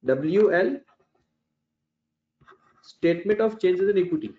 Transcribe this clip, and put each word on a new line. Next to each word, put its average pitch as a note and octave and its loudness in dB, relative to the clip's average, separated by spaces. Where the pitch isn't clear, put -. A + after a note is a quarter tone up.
डब्ल्यू D#3 2
एल A3+ 0
statement F3 -2
of A3 -2
changes F#3 2
in G3 2
equity। E3+ -2